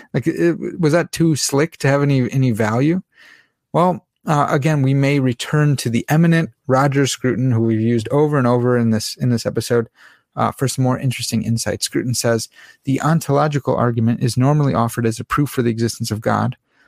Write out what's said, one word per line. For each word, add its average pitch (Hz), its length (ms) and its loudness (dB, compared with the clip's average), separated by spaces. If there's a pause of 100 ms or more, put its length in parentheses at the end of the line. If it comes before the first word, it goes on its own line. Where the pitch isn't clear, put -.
(140)
Like, 143 120 -2
it, 170 540 -2
was 151 140 2
that 170 180 0
too 165 240 2
slick 143 420 -2
to 143 100 -2
have 143 140 2
any, 135 300 2
any 131 200 2
value? 120 500 0 (720)
Well, 175 340 0 (200)
uh, 147 220 2
again, 151 320 0
we 135 120 2
may 139 260 2
return 143 580 0
to - 120 -4
the 117 200 -2
eminent 165 400 2 (180)
Roger 135 400 2
Scruton, 127 440 -2
who 113 100 2
we've 113 180 0
used 113 300 0
over 147 280 2
and 127 80 2
over 123 320 2
in 117 120 2
this, 107 260 -2
in 127 140 -2
this 117 160 0
episode, 117 420 -2 (480)
uh, 117 160 0
for - 160 -2
some 131 160 -2
more 127 160 0
interesting 120 440 -4
insight. 113 380 -4
Scruton 127 320 -4
says, 117 360 -2 (340)
The 135 180 -2
ontological 147 760 0
argument 117 460 0
is 123 160 -2
normally 139 360 2
offered 117 320 -2
as 110 140 -2
a 113 40 -8
proof - 260 -2
for - 120 -4
the 117 80 0
existence 113 420 -4
of 107 80 -4
God, 110 380 -2 (300)